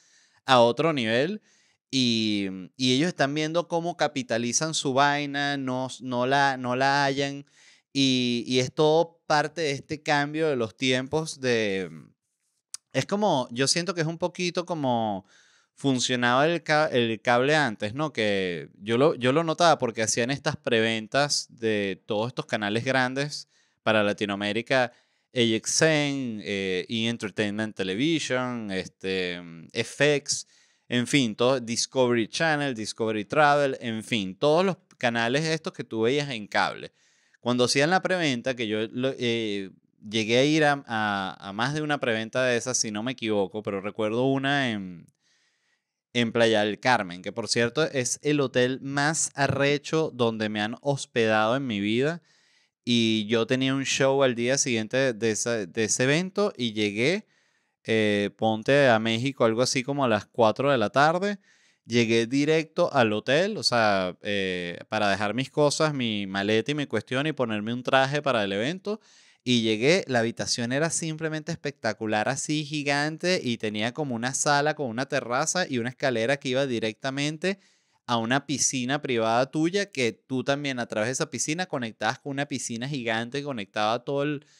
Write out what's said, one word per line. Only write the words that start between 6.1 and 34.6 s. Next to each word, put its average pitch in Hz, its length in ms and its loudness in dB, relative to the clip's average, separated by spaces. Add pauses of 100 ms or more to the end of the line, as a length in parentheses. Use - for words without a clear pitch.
la, 139 300 4
no 123 200 -2
la 139 280 2
hallan. 139 400 -2 (540)
Y, 127 480 2
y 127 120 0
es 127 160 -2
todo 160 520 2
parte 151 360 0
de 147 80 0
este 143 320 -8
cambio 151 460 0
de 143 80 2
los 113 200 -2
tiempos 135 640 -2
de... 104 500 0 (1000)
Es 131 140 0
como, 196 440 0
yo 127 160 0
siento 175 280 0
que 170 80 -2
es 151 40 -2
un 165 120 -4
poquito 175 480 -4
como 120 580 -2 (520)
funcionaba 127 720 2
el 170 160 0
ca-, 151 280 2
el 117 300 0
cable 127 340 2
antes, 113 400 0
¿no? 147 180 -4
Que 95 580 -2 (100)
yo 113 180 0
lo, 147 160 4
yo 127 180 2
lo 160 120 2
notaba 160 340 4
porque 113 240 -2
hacían 117 280 0
estas 143 260 -4
preventas 113 920 0
de 104 560 -2
todos 110 220 -2
estos - 180 -8
canales 110 380 -2
grandes 131 640 -2 (340)
para 110 200 4
Latinoamérica, 104 880 0 (420)
A 131 40 0
X 113 440 0
N, 139 600 0
eh, 95 460 -2
E! 113 200 0
Entertainment 110 680 -4
Television, 123 920 -2
este, 92 720 -4
mm, 82 320 -16
F 143 440 0
X, - 320 -6 (400)
en 120 180 0
fin, 120 300 0
todo, 127 240 2
Discovery 120 640 0
Channel, 147 480 -2
Discovery 110 520 -4
Travel, 143 540 4
en 113 220 -4
fin, 98 320 -2
todos 151 300 2